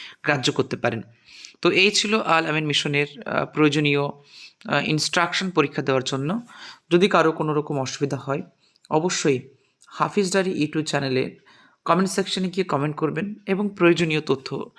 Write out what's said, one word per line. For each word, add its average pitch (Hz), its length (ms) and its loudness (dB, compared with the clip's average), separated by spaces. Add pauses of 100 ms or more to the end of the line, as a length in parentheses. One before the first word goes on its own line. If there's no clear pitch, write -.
(220)
গ্রাহ্য 143 300 0
করতে - 240 -2
পারেন। 117 260 -2 (600)
তো 175 80 2
এই 190 200 4
ছিল 214 300 0
আল 165 260 2
আমিন 156 200 -2
মিশনের, 147 640 -2
আহ, 143 160 -2
প্রয়োজনীয়, 147 640 2
আহ, - 800 -6
ইনস্ট্রাকশন 175 640 0
পরীক্ষা 151 320 0
দেওয়ার 131 220 0
জন্য। 143 360 -4 (500)
যদি 175 180 6
কারো 160 240 4
কোনো 156 220 -2
রকম 147 260 -2
অসুবিধা 135 360 -4
হয়, 139 260 -4 (480)
অবশ্যই 156 480 2 (480)
হাফিজ 180 460 0
ডায়েরি 190 180 2
YouTube 151 340 -2
চ্যানেলে 135 540 -2 (460)
কমেন্ট 185 260 2
সেকশনে 190 380 -2
গিয়ে 180 160 -2
কমেন্ট 147 320 -2
করবেন 160 380 -4 (120)
এবং 196 300 -2
প্রয়োজনীয় 165 440 4
তথ্য 139 580 -4